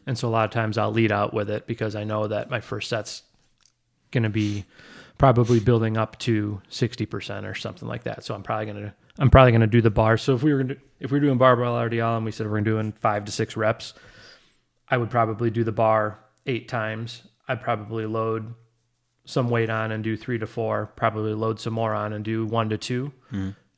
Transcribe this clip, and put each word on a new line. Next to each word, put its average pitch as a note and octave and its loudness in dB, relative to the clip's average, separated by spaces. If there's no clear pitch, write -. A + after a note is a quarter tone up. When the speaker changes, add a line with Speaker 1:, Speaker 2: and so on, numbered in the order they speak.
Speaker 1:
And B2+ -4
so B2 -2
a - 0
lot A2+ 2
of G#2 -4
times A2 -2
I'll G#2+ 0
lead A2 4
out G#2 0
with G#2 -2
it G#2+ -4
because A2 -4
I G#2 -6
know G#2+ -2
that G#2 -4
my A#2+ -2
first - -8
set's - -6
gonna A2+ 2
be G#2 -2
probably A#2+ 6
building A2 2
up A2 -4
to G#2 -2
sixty - -4
percent G2+ -10
or G2+ -10
something G#2+ -10
like A#2 -8
that. A2 -10
So A2 -8
I'm G2+ -12
probably A2 -4
gonna, G#2 -10
I'm C3+ 4
probably C3 10
gonna A2+ 6
do A2+ 6
the A2+ 4
bar. A2 4
So C3+ 2
if A#2 -2
we D3+ 4
were C3+ 0
gonna, C3 -6
if B2+ -8
we're C#3+ 2
doing C#3 2
barbell B2 4
R A#2+ -2
D A#2 -2
L A2+ 0
and A2 -4
we A2 -4
said G#2+ -6
we're G#2+ 0
doing A2 0
five G#2 -2
to G#2 -10
six - -4
reps, A2 -2
I B2+ 2
would A2+ -2
probably A2+ 0
do A2+ 0
the A2 0
bar A2 2
eight A#2 -6
times. A2+ -8
I'd B2+ -6
probably A2 -4
load A2 -4
some B2 0
weight A2+ 2
on A2 -4
and A2 -4
do A2 0
three A#2 -6
to G#2+ -6
four, G#2+ -4
probably A2 -2
load A2 -2
some A2+ -6
more A2+ -2
on G#2+ -4
and G#2+ -8
do A2 -2
one A2 0
to G#2+ -2
two. B2+ -6
Speaker 2:
Mm-hmm. G2 -4